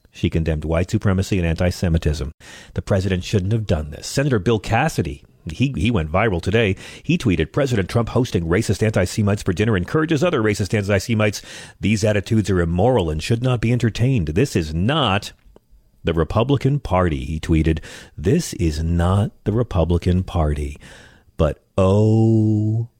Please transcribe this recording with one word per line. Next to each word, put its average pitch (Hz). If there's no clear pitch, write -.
She -
condemned 78
white 82
supremacy 98
and 87
anti-Semitism. 82
The -
president 95
shouldn't 98
have 113
done 76
this. -
Senator 135
Bill 110
Cassidy, 107
he, 131
he 110
went 78
viral 95
today. 98
He 170
tweeted, 82
"President 120
Trump 117
hosting 107
racist 95
anti-Semites 104
for 95
dinner 104
encourages 156
other 165
racist 107
anti-Semites. 107
These 101
attitudes 104
are 92
immoral 87
and 78
should 117
not 123
be 117
entertained. 120
This 101
is 78
not 107
the 85
Republican 127
Party," 85
he 78
tweeted. 80
"This 117
is 80
not 87
the 101
Republican 90
Party." 73
But 76
oh, 110